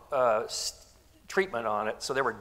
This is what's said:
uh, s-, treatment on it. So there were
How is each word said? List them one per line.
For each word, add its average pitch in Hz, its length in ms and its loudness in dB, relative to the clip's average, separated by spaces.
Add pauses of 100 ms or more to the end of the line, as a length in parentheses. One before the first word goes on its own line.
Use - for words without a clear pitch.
(120)
uh, 120 320 4
s-, - 440 -8 (380)
treatment 190 400 -2
on 107 220 0
it. - 140 -4
So - 100 -4
there 135 120 2
were 113 160 0